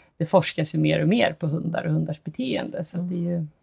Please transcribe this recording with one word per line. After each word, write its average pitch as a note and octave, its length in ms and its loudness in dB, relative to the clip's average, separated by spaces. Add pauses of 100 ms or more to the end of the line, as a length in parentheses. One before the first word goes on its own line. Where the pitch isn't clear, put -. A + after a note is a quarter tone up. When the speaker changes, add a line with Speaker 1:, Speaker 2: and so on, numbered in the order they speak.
(160)
Speaker 1:
det D#3+ 100 -2
forskas - 480 2
ju D#3+ 40 0
mer D#3 240 4
och D#3 60 4
mer A3 240 4
på E3 140 -6
hundar E3 380 -2
och D#3 80 0
hundars D#3 320 -2
beteende. G#3 600 -4
Så F3 160 -6
att F3 80 -4
det F3+ 60 -4
är F3 40 -2
ju F3 160 -2
Speaker 2:
Mm. D#3+ 140 -2 (140)